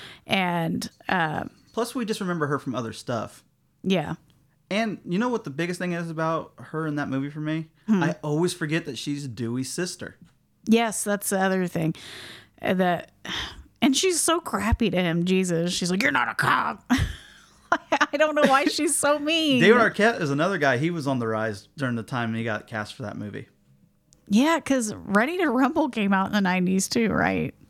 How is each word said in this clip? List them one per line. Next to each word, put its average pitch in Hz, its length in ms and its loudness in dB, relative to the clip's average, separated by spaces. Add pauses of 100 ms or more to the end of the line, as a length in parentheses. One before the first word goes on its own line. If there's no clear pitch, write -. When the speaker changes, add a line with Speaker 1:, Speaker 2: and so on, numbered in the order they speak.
(260)
Speaker 1:
And, 175 640 -2 (200)
uh, 165 360 -2 (280)
Speaker 2:
Plus, - 220 -4
we 247 100 -4
just 214 160 -4
remember 175 280 -2
her 143 100 0
from 135 160 -6
other 113 180 -4
stuff. - 500 -8 (400)
Speaker 1:
Yeah. 175 320 -2 (560)
Speaker 2:
And 208 340 -2
you 175 140 -2
know 240 120 0
what 226 140 -2
the - 60 -8
biggest 175 300 -4
thing 180 140 -4
is 170 160 -6
about 160 480 -2
her 160 280 -6
in 151 100 -2
that 143 120 -2
movie 135 220 -4
for 151 100 -10
me? 156 280 -4 (180)
Speaker 1:
Hmm. 202 180 2
Speaker 2:
I 165 180 0
always 156 320 0
forget 160 320 -2
that 120 120 -8
she's 143 280 -6
Dewey's 123 460 -4
sister. - 440 -8 (500)
Speaker 1:
Yes, 226 360 4
that's 202 280 -2
the 196 100 2
other 190 260 2
thing. 160 280 -2 (680)
Uh, - 120 0
that, 180 360 0 (720)
and 269 140 4
she's 359 240 2
so 339 200 2
crappy 214 500 0
to 180 60 0
him, 170 280 2
Jesus. 180 480 2
She's 175 180 -2
like, 190 120 2
"You're 285 100 2
not 247 160 2
a 156 60 -4
cop." - 540 0
<laughs> - 40 2 (1200)
I 294 60 -2
don't 311 160 2
know 302 120 4
why 277 200 4
she's 302 300 0
so 294 220 2
mean. 302 420 2
Speaker 2:
David 214 200 8
Arquette 214 400 2
is 151 100 0
another 165 280 2
guy. 135 180 4
He 160 140 0
was 160 160 -4
on 131 120 0
the 117 80 -2
rise 110 420 -2 (100)
during 123 180 -2
the 113 60 -4
time 117 320 -4
he 113 100 -4
got 107 220 -4
cast 107 280 -8
for - 100 -12
that 104 120 -8
movie. 107 300 -10 (840)
Speaker 1:
Yeah, 285 320 4
'cause 240 340 -2
Ready 233 440 0
to 339 120 2
Rumble 277 380 2
came 202 240 0
out 190 140 2
in - 60 -6
the 208 100 2
nineties 185 460 2
too, 233 200 0
right? - 460 0 (160)